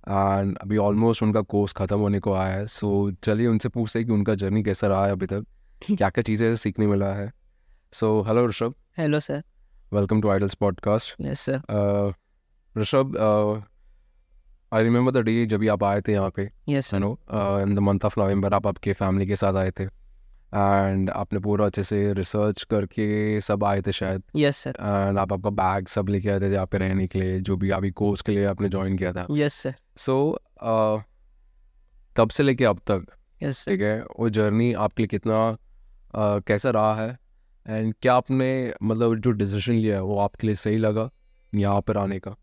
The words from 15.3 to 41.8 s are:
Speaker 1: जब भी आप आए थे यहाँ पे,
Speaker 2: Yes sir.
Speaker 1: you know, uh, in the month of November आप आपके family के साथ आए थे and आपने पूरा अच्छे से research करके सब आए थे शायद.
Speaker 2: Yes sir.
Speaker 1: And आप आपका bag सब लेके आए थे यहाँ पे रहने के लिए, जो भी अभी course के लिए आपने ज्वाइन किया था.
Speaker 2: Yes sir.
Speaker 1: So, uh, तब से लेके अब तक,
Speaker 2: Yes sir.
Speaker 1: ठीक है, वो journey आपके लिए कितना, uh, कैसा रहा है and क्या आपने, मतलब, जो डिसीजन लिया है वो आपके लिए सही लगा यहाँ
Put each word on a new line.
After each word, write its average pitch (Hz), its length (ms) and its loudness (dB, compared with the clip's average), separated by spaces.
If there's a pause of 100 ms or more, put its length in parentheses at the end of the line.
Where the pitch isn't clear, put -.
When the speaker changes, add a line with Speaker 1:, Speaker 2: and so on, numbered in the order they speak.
Speaker 1:
जब 107 120 0
भी 110 100 2
आप 104 160 2
आए 101 160 2
थे 107 120 -2
यहाँ 95 180 0
पे, 98 200 -6 (180)
Speaker 2:
Yes 139 260 -2
sir. 98 40 0
Speaker 1:
you 98 80 0
know, - 280 -8
uh, 101 320 0
in 101 120 2
the 101 100 4
month 98 240 2
of - 60 -4
November 98 340 2
आप 101 140 2
आपके 98 260 -2
family 95 340 0
के 98 100 -2
साथ 98 180 0
आए 95 160 0
थे - 320 -10 (520)
and 98 560 2
आपने 101 280 -4
पूरा 101 280 0
अच्छे 98 160 -2
से 101 300 0
research 104 500 -2
करके 107 800 -2
सब 101 240 -2
आए 98 180 2
थे 98 100 -2
शायद. 95 300 -4 (140)
Speaker 2:
Yes 143 160 2
sir. 131 200 -8
Speaker 1:
And 98 460 -2
आप 98 140 0
आपका 98 180 -2
bag 95 360 0
सब 98 220 -4
लेके 101 220 0
आए 98 100 0
थे 98 120 0
यहाँ 95 140 0
पे 101 120 -2
रहने 95 280 0
के 95 140 -4
लिए, 92 200 -2
जो 98 160 -2
भी 95 140 -2
अभी 95 200 0
course 104 320 0
के 110 100 -2
लिए 101 120 2
आपने 101 240 0
ज्वाइन 95 300 -2
किया 90 140 -2
था. 90 140 -6
Speaker 2:
Yes 147 400 -2
sir. 135 60 -6 (260)
Speaker 1:
So, 139 340 0 (320)
uh, 107 380 2 (1120)
तब 113 140 4
से - 120 -2
लेके 131 220 2
अब 98 140 4
तक, 95 280 -2 (360)
Speaker 2:
Yes 139 100 -4
sir. - 160 -8
Speaker 1:
ठीक 196 120 -2
है, 107 240 -2 (160)
वो 113 100 2
journey 110 420 2
आपके 107 300 -2
लिए 104 40 2
कितना, 110 500 0
uh, - 880 -4
कैसा 117 240 2
रहा 107 240 2
है 113 240 -6 (520)
and 110 320 -2
क्या 127 120 4
आपने, 131 680 0
मतलब, 113 320 2
जो 113 160 0
डिसीजन 104 420 0
लिया 110 220 2
है 95 80 -2
वो 101 160 -2
आपके 101 280 -2
लिए 104 100 0
सही 107 200 -2
लगा 110 340 0 (440)
यहाँ 101 260 2